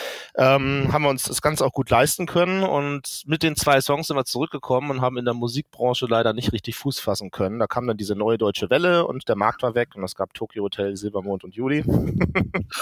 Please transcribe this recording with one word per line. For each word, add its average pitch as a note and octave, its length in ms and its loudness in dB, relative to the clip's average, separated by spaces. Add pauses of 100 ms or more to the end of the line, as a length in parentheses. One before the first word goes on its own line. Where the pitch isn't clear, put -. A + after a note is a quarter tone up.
(340)
Ähm, C3+ 580 4
haben D3+ 100 4
wir C#3+ 80 4
uns C3+ 140 -2
das - 180 -4
Ganze D3+ 220 2
auch C3 80 2
gut - 180 0
leisten D3+ 360 4
können F3+ 360 2
und C#3+ 640 -2
mit D#3 160 0
den D#3+ 120 2
zwei C#3 280 4
Songs D3 260 0
sind D3 80 -2
wir C3 80 0
zurückgekommen C3+ 680 -2
und C3 100 -2
haben B2+ 180 0
in B2 80 -2
der A#2+ 80 0
Musikbranche A#2+ 720 -2
leider A2+ 260 4
nicht A2+ 200 -4
richtig A2+ 240 -4
Fuß - 240 -4
fassen G2+ 300 -4
können. G#2 300 -2
Da G#2+ 60 0
kam B2 200 -4
dann A2 120 -2
diese G2+ 180 -2
neue A2 220 2
deutsche G#2 300 0
Welle E3+ 380 2
und - 220 -6
der A2 80 2
Markt G#2+ 260 0
war A#2 120 0
weg A#2+ 200 0
und G2 80 -10
es F#2 120 -8
gab F#2+ 200 -6
Tokyo G#2+ 300 -8
Hotel, G2 320 -4
Silbermond G2 480 -6
und F#2 100 -16
Juli. C3+ 280 -2
<laughs> - 40 -4 (960)